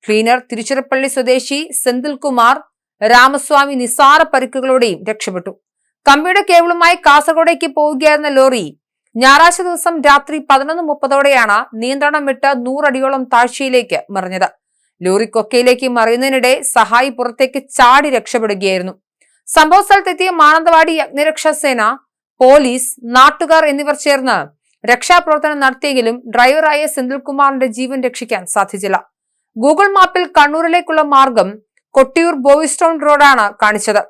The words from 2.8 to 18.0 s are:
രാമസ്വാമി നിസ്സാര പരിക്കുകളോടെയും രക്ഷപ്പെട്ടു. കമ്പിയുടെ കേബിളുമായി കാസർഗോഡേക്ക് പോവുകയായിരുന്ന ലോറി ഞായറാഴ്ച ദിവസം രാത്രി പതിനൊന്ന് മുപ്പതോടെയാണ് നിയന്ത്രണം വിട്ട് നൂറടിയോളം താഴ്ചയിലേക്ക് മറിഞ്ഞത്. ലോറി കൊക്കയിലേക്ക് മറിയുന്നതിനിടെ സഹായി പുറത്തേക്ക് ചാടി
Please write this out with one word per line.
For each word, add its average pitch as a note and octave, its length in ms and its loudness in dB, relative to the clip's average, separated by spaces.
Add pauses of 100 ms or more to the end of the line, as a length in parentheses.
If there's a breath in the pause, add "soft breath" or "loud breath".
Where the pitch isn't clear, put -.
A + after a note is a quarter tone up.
രാമസ്വാമി C#4 680 2
നിസ്സാര C#4 400 2 (120)
പരിക്കുകളോടെയും B3+ 680 -2 (100)
രക്ഷപ്പെട്ടു. G3 420 -10 (560)
കമ്പിയുടെ E4 420 0
കേബിളുമായി E4+ 560 2
കാസർഗോഡേക്ക് D#4+ 720 2
പോവുകയായിരുന്ന D4+ 640 0
ലോറി C4 240 2 (600)
ഞായറാഴ്ച D4+ 460 4
ദിവസം E4+ 280 -4 (120)
രാത്രി C#4+ 320 0 (100)
പതിനൊന്ന് C#4+ 400 0
മുപ്പതോടെയാണ് C#4 680 0 (240)
നിയന്ത്രണം C#4+ 480 -2
വിട്ട് C4+ 220 -2 (140)
നൂറടിയോളം C4+ 580 -2 (100)
താഴ്ചയിലേക്ക് B3 680 -2 (160)
മറിഞ്ഞത്. F#3 300 -4 (580)
ലോറി G3+ 220 0 (100)
കൊക്കയിലേക്ക് B3 600 0
മറിയുന്നതിനിടെ B3 560 0 (220)
സഹായി A#3+ 420 0
പുറത്തേക്ക് B3+ 440 -4 (160)
ചാടി C4+ 400 4